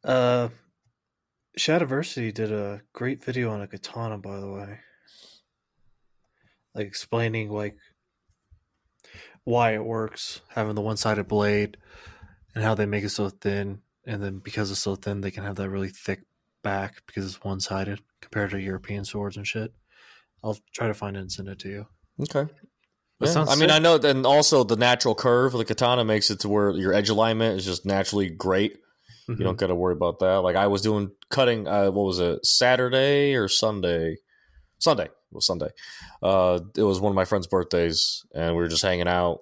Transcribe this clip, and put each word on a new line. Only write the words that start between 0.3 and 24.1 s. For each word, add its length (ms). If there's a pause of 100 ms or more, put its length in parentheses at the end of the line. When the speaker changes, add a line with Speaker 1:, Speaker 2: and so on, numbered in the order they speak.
Speaker 1:
Shadiversity 720
did 180
a 300 (120)
great 300
video 280
on 100
a 60
katana, 500
by 220
the 100
way, 300 (2000)
like, 120
explaining, 640
like, 260 (1700)
why 300
it 100
works, 640
having 260
the 60
one-sided 460
blade, 500 (760)
and 100
how 120
they 100
make 180
it 60
so 200
thin. 520 (240)
And 160
then 180
because 320
it's 100
so 140
thin, 260
they 100
can 120
have 120
that 140
really 200
thick 340 (400)
back 440
because 180
it's 180
one-sided 560 (220)
compared 300
to 100
European 440
swords 320
and 100
shit. 260 (680)
I'll 140 (160)
try 140
to 60
find 240
it 40
and 100
send 180
it 100
to 100
you. 180 (340)
Speaker 2:
Okay. 280 (680)
Speaker 1:
That 80
Speaker 2:
Yeah. 40
Speaker 1:
sounds 180
Speaker 2:
I 60
mean, 140
Speaker 1:
sick. 20
Speaker 2:
I 80
know, 160
and 300